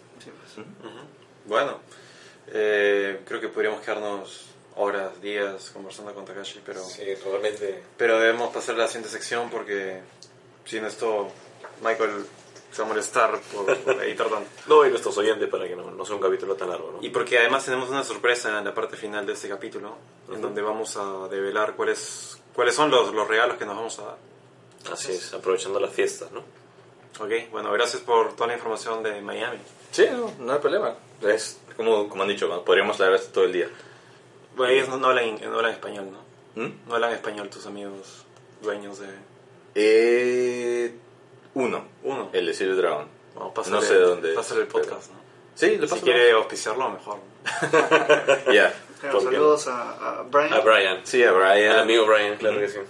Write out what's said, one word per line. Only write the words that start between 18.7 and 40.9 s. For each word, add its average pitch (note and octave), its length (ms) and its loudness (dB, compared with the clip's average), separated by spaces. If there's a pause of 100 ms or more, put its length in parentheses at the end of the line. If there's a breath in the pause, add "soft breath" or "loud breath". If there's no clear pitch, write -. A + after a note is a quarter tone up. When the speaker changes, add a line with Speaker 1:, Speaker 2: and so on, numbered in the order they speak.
Speaker 3:
parte - 220 -6
final G#2 300 -8
de G#2 80 -4
este G2+ 140 -10
capítulo, G#2 480 -12 (300)
en - 80 -14
Speaker 4:
Ujú. G#2+ 80 -10
Speaker 3:
donde G#2 200 -6
vamos A2 340 -6
a G2 320 -8
develar G2 480 -4
cuáles, - 600 -6 (140)
cuáles A#2+ 220 2
son D3 160 2
los, A2 240 4
los G#2 140 0
regalos A#2 300 2
que A#2 80 -10
nos G2+ 100 -8
vamos A2+ 240 -10
a - 60 -14
dar. A#2 100 -14 (760)
Speaker 4:
Así - 200 -8
Speaker 3:
Entonces F2+ 140 -6
Speaker 4:
es, - 80 -12
aprovechando F#2+ 440 -2
las G2+ 140 -2
fiestas, - 400 -2
¿no? A2+ 80 -12 (800)
Speaker 3:
Ok, G#2 100 -6 (220)
bueno, G#2+ 180 -6
gracias A#2+ 320 0
por A2+ 320 2
toda A#2 140 -2
la A#2+ 60 -4
información A2+ 500 -6
de G#2 180 -6
Miami. G#2 360 -8 (340)
Speaker 2:
Sí, G3+ 180 6
no, A#3+ 300 -6
no B2 120 -4
hay D3 60 0
problema. D3 360 0 (280)
Es - 380 0 (160)
como, A2 320 2
como G2 160 -4
han G2+ 40 0
dicho, G2 200 -2
¿no? F2 160 -6
Podríamos G2 360 4
hablar F#2+ 200 6
esto - 140 -10
todo F#2+ 100 4
el F2+ 80 2
día. F2 160 0 (880 loud breath)
Speaker 3:
Bueno, B2+ 160 2
ellos C3 160 4
no, C3 100 -4
no C3 100 2
hablan, A#2 320 0
no A2+ 160 -8
hablan A2+ 140 2
español, G2+ 400 -10
¿no? - 540 -16
Speaker 2:
¿Mm? G#2+ 80 -8 (160)
Speaker 3:
No A#2+ 80 -4
hablan A#2 160 0
español G#2 380 -8
tus - 160 -16
amigos G2+ 580 -14 (380)
dueños G#2 360 -6
de G2+ 80 -14 (720)
Speaker 2:
Eh, A#2+ 1160 4 (600)